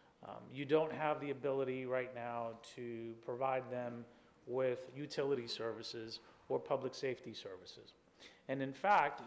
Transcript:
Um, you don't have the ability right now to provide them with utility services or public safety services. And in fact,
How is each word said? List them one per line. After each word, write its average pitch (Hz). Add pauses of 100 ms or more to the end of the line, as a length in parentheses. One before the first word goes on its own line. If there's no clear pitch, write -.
(260)
Um, 98 (180)
you 139
don't 156
have 151
the 143
ability 131
right 127
now 120 (260)
to 117 (120)
provide 131
them 120 (420)
with 123
utility 139
services 113 (280)
or 135
public 131
safety 123
services. 95 (540)
And 135
in 135
fact, 185